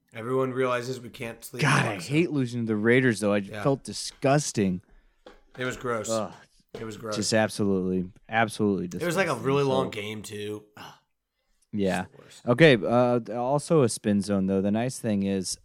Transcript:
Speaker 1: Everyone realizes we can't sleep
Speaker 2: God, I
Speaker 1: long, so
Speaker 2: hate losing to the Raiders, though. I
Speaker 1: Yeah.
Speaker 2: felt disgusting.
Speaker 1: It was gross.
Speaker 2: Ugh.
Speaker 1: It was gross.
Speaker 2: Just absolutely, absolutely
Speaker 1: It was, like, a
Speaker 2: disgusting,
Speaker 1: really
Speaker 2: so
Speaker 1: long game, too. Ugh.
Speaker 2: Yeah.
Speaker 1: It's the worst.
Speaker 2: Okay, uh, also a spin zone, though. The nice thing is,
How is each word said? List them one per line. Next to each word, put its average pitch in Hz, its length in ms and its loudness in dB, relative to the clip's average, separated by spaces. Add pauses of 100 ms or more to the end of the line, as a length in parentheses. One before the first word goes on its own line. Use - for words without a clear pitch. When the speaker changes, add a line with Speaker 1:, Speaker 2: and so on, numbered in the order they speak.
(140)
Speaker 1:
Everyone 127 380 -2
realizes 123 480 -2
we 120 100 -14
can't 117 340 -12
sleep 127 200 -8
Speaker 2:
God, 139 200 2
I 113 100 -2
Speaker 1:
long, 95 60 -8
so 85 140 -10
Speaker 2:
hate 165 160 2
losing 123 320 -2
to 113 60 -2
the 110 80 2
Raiders, 117 460 4
though. 101 120 2
I 104 40 2
Speaker 1:
Yeah. 104 260 -6
Speaker 2:
felt 135 200 0
disgusting. 107 1000 0 (760)
Speaker 1:
It 127 80 -4
was 127 100 -4
gross. 113 360 -4
Speaker 2:
Ugh. 107 200 -2 (480)
Speaker 1:
It 117 40 -12
was 110 140 -10
gross. 107 180 -8
Speaker 2:
Just 107 180 -2
absolutely, 95 800 0 (180)
absolutely 104 560 0
Speaker 1:
It 87 180 -8
was, 170 120 -2
like, 190 100 0
a 165 40 -2
Speaker 2:
disgusting, 120 180 -4
Speaker 1:
really 139 160 2
Speaker 2:
so 139 60 0
Speaker 1:
long 131 200 0
game, 107 320 -8
too. 104 420 -10 (140)
Ugh. - 60 -16 (920)
Speaker 2:
Yeah. 92 280 0
Speaker 1:
It's - 80 -20
the - 100 -20
worst. - 260 -20
Speaker 2:
Okay, 127 380 8
uh, 120 540 0
also 147 420 2
a 117 80 4
spin 104 320 0
zone, 98 240 0
though. 95 160 2
The 101 80 0
nice 117 300 -2
thing 104 240 -2
is, 98 420 -2